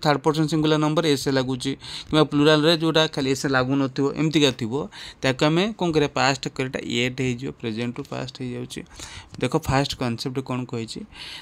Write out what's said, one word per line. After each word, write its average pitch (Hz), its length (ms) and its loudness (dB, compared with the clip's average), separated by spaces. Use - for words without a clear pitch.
ଥାର୍ଡ 143 160 4
ପର୍ସନ 156 280 2
ସିଙ୍ଗୁଲାର 156 320 2
ନମ୍ବର 156 280 2
ଏସ୍ 143 220 2
ଲାଗୁଛି, 131 440 0
କିମ୍ବା 151 140 6
ପ୍ଲୁରାଲରେ 151 520 4
ଯୋଉଟା 156 300 2
ଖାଲି 139 240 -2
ଏସ୍ 135 160 -2
ଲାଗୁନଥିବ, 135 680 0
ଏମିତିକା 147 380 2
ଥିବ, 131 380 -6
ତାକୁ 131 220 0
ଆମେ 180 340 2
କ'ଣ 175 140 0
କରିବା? 147 220 2
ପାଷ୍ଟ 131 340 0
କରିବାଟା 131 300 -6
ଏଟ୍ 123 420 -2
ହେଇଯିବ, 127 300 -2
ପ୍ରେଜେଣ୍ଟରୁ 120 600 -6
ପାଷ୍ଟ 131 300 -8
ହେଇଯାଉଛି। 123 440 -10
ଦେଖ, 135 180 0
ଫାଷ୍ଟ 139 360 0
କନସେପ୍ଟ 127 460 -4
କ'ଣ 127 240 -4
କହିଛି? 113 360 -8